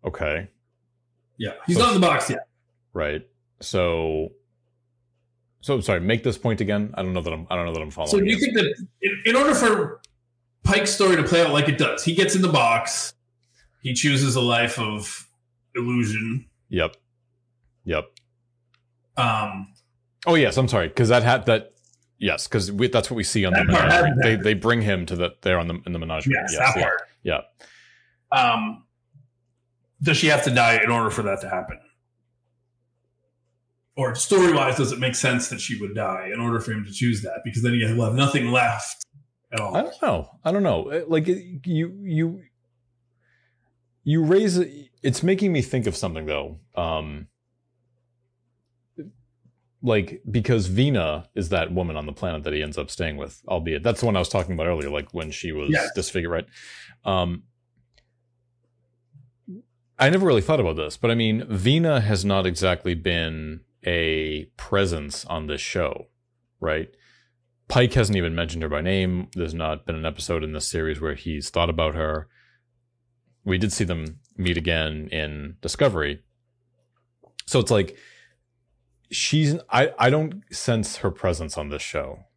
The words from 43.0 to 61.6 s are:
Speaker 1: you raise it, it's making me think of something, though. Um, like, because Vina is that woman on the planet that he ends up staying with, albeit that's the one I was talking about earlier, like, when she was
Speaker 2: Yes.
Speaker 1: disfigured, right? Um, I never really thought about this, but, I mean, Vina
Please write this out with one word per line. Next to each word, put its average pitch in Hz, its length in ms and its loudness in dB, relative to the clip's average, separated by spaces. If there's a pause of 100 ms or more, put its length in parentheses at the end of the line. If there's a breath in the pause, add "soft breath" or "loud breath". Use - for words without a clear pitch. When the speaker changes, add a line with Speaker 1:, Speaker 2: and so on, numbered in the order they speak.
Speaker 1:
you 156 200 2
raise 185 320 4
it, 147 320 -2 (140)
it's 131 200 0
making 190 300 2
me 147 80 2
think 120 260 0
of 95 80 -2
something, 80 320 -6
though. 76 320 -4 (160)
Um, 78 520 -4 (2500)
like, 107 480 0
because 110 380 2
Vina 92 640 2
is 90 160 -2
that 85 220 0
woman 87 240 -2
on 76 100 -8
the 76 60 -10
planet 80 320 -6
that 78 100 -4
he 76 80 -2
ends 76 160 -8
up 71 120 -8
staying 78 260 -6
with, 71 320 -12
albeit 80 340 -2
that's 113 180 0
the 123 60 0
one 107 100 2
I 92 40 2
was 87 80 0
talking 92 260 -2
about 80 140 -2
earlier, 78 200 -2
like, 73 240 -6
when 80 200 -8
she 85 200 -8
was 73 180 -4
Speaker 2:
Yes. - 240 0
Speaker 1:
disfigured, 87 360 -4
right? 82 160 -4 (580 loud breath)
Um, 90 380 0 (2500)
I 135 120 6
never 185 160 4
really 127 140 6
thought 151 200 0
about 82 160 0
this, 76 200 -6
but, 117 140 2
I 117 40 4
mean, 110 340 2
Vina 135 520 2